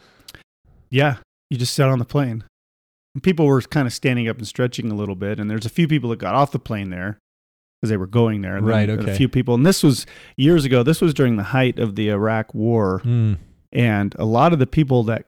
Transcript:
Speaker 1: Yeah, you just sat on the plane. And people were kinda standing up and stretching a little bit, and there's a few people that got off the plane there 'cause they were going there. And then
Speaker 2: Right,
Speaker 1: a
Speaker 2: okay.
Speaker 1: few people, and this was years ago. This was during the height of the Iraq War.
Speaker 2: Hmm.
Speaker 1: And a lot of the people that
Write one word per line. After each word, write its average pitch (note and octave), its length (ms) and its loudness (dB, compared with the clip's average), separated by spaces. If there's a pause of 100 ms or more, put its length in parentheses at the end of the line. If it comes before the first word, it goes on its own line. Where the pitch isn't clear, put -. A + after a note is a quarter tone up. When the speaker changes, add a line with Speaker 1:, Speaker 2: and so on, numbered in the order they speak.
(920)
Speaker 1:
Yeah, C3+ 280 2 (320)
you C#3 60 -4
just A#2+ 180 -4
sat C#3 140 2
on C3 120 2
the B2 40 -2
plane. B2 380 -4 (720)
And C3+ 80 -10
people E3 240 2
were C3+ 160 4
kinda C3 280 -2
standing A#2+ 360 -2
up A2+ 120 -4
and G#2+ 100 -10
stretching B2 420 -4
a G#2+ 60 -4
little G2+ 180 -4
bit, G2+ 240 -6
and G#2 100 -6
there's A2 180 -4
a - 40 -4
few E3+ 160 0
people C3+ 240 -2
that A#2 80 -4
got G2 160 -4
off C#3 160 2
the B2 80 -6
plane G2+ 320 -8
there F2+ 280 -8 (640)
'cause A2 100 -2
they A2 60 0
were F#2 100 -4
going A2 360 0
there. F#2 140 -6
And G#2 80 -2
then A2 80 2
Speaker 2:
Right, G#2+ 160 2
Speaker 1:
a G#2+ 120 -2
Speaker 2:
okay. G#2 160 -4
Speaker 1:
few B2+ 120 2
people, B2 280 0
and C3+ 100 4
this F#3+ 160 2
was C#3 240 2 (300)
years D3+ 280 4
ago. B2 200 2
This D#3+ 160 2
was E3 120 2
during B2+ 240 2
the G2+ 60 -2
height B2 380 0
of G#2 160 -2
the G#2+ 140 0
Iraq G#2+ 440 -2
War. G#2+ 460 0
Speaker 2:
Hmm. A#2 340 0 (380)
Speaker 1:
And G#2+ 480 0
a G2 40 0
lot A#2+ 280 4
of D3+ 80 2
the B2+ 80 2
people C3 360 2
that A2 240 -4